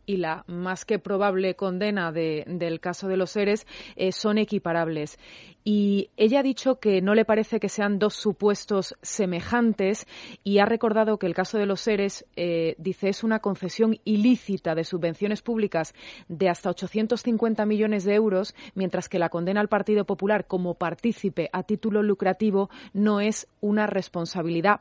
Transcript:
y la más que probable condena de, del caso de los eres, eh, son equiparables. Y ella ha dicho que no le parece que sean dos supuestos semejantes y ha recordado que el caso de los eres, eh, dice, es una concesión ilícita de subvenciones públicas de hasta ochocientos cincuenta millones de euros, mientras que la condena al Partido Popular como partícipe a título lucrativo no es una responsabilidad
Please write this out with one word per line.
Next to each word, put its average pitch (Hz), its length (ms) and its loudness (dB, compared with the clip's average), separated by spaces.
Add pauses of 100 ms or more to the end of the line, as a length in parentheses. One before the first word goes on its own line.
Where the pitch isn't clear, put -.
y 196 120 -2
la 160 280 -4
más 180 380 -6
que 214 160 -2
probable 190 560 0
condena 190 560 -2
de, 160 340 -2
del 165 320 -4
caso 180 300 -6
de 185 80 0
los 185 200 -2
eres, 208 300 0 (300)
eh, 185 160 0
son 214 260 0
equiparables. 165 800 -2 (460)
Y 202 520 2
ella 220 240 4
ha - 20 0
dicho 262 380 0
que 196 220 2
no 202 120 2
le 220 100 6
parece 214 360 0
que 202 80 -4
sean 202 320 -2
dos 214 140 2
supuestos 202 880 0
semejantes 202 1040 0 (380)
y 202 140 4
ha 202 80 6
recordado 220 520 2
que 185 80 -2
el - 80 0
caso 185 220 -2
de 202 100 2
los 196 220 -2
eres, 202 380 -2 (100)
eh, 165 420 0
dice, 190 300 -2
es 202 160 -2
una 220 140 2
concesión 208 640 0
ilícita 208 720 2
de 165 100 0
subvenciones 180 560 -2
públicas 208 540 -2 (340)
de 180 200 0
hasta 175 220 -2
ochocientos 220 520 -2
cincuenta 226 420 0
millones 214 400 2
de 202 100 2
euros, 208 400 2 (200)
mientras 180 340 -2
que 190 100 -2
la 170 100 2
condena 180 320 0
al 208 80 0
Partido 208 360 2
Popular 196 420 0
como 180 280 -2
partícipe 175 800 -2
a 185 100 -4
título 208 400 0
lucrativo 196 640 2 (240)
no 208 280 2
es 214 260 -2 (140)
una 214 260 0
responsabilidad 175 960 0